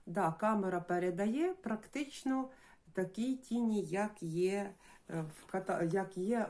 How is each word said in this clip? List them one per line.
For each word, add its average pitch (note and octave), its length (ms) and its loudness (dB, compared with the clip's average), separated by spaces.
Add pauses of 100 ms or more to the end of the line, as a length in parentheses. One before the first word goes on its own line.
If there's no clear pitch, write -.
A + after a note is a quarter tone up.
да, E3+ 340 2
камера G3 400 2
передає G3 760 2
практично C4 960 -2 (440)
такі A3 420 0
тіні, A3+ 460 0
як G3 420 -2
є, F#3 460 0 (400)
е, E3 160 -2 (140)
в - 120 -20
ката-, F#3 320 0
як F#3 340 0
є G#3+ 320 2